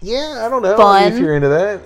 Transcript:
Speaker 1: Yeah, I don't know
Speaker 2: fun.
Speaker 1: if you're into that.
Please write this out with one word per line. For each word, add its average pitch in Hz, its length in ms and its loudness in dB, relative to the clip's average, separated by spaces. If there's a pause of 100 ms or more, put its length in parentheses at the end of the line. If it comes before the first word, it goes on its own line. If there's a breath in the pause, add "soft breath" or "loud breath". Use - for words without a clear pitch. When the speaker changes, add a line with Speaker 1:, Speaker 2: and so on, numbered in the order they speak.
Speaker 1:
Yeah, 240 440 -8
I 233 40 -6
don't 254 140 -4
know 196 120 0
Speaker 2:
fun. 202 280 4 (100)
Speaker 1:
if 233 40 -6
you're 160 160 -2
into 143 140 0
that. 180 380 -2